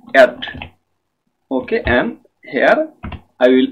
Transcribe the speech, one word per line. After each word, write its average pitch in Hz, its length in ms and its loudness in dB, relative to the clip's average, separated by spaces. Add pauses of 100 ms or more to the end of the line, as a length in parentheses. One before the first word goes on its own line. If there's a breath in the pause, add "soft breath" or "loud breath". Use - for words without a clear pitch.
(160)
add. - 560 0 (800)
Okay, 220 340 -4
and 139 340 -2 (240)
here 190 480 0 (480)
I 127 80 4
will 131 240 2